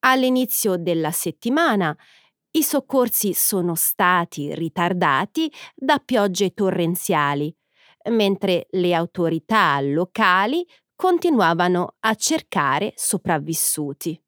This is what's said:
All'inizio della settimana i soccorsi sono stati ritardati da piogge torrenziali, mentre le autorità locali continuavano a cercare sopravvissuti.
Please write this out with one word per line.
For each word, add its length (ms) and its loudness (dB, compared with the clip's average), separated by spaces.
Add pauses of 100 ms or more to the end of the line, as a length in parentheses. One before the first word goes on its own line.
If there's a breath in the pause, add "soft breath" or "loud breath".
All'inizio 760 0
della 360 -2
settimana 840 -2 (540 soft breath)
i 140 0
soccorsi 720 0
sono 420 0
stati 800 0
ritardati 920 0 (280 loud breath)
da 240 0
piogge 540 0
torrenziali, 1000 0 (540 soft breath)
mentre 600 0
le 260 0
autorità 840 0
locali 840 0 (300 soft breath)
continuavano 1040 2
a 160 0
cercare 800 -2
sopravvissuti. 1300 -4